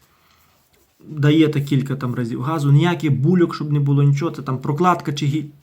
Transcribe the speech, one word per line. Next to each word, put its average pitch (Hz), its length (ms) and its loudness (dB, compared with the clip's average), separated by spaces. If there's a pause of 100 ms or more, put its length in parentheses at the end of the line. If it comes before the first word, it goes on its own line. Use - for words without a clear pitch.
(1080)
даєте 151 540 2
кілька 135 360 -2
там 123 180 -6
разів 123 280 -6
газу, 143 300 0
ніяких 160 400 2
бульок, 165 420 2
щоб 151 180 -6
не 147 80 0
було 143 220 2
нічого, 143 280 2
це 143 120 -12
там 131 160 -6
прокладка 170 540 0
чи 147 140 -4
гі-, 147 200 -4 (160)